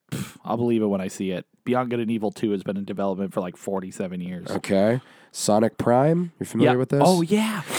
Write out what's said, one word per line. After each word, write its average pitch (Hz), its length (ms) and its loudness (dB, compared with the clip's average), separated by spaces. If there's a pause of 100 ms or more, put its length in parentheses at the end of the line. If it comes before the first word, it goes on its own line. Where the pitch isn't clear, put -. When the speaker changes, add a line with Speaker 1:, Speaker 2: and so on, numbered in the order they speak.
(120)
Speaker 1:
pff, - 340 -10
I'll 110 120 -2
believe 117 240 2
it 107 60 2
when 98 140 0
I 92 60 -4
see 95 240 -4
it. 90 140 -6 (180)
Beyond 123 260 0
Good 120 100 -2
and 113 120 -2
Evil 107 200 -2
two 107 200 -2
has 98 100 -2
been 98 160 -4
in 101 80 -6
development 98 480 -4
for, 104 80 -2
like, 87 160 -6
forty-seven 92 640 -6
years. 90 300 -10
Speaker 2:
Okay. 104 500 2 (300)
Sonic 110 480 2
Prime. 160 600 2
You're - 60 -6
familiar 143 280 2
Speaker 1:
Yeah. 123 40 0
Speaker 2:
with 127 120 0
this? 143 140 4
Speaker 1:
Oh, 175 200 6
yeah. 208 400 0 (160)